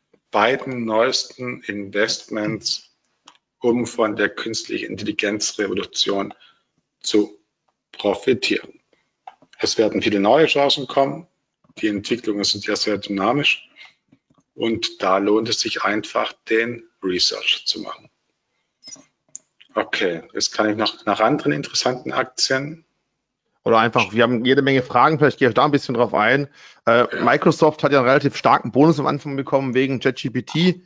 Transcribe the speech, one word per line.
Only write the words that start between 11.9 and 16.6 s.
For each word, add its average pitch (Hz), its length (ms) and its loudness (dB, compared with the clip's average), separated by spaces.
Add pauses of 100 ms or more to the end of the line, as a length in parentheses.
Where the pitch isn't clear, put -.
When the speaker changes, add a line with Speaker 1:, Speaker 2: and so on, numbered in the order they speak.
Speaker 1:
sind 104 220 -4
ja 104 100 -2
sehr 104 200 -2
dynamisch 101 720 -2 (840)
und - 460 -4
da 95 160 2
lohnt 107 320 2
es 110 100 -2
sich - 240 -4
einfach, 107 480 -4 (180)
den 117 340 -2 (200)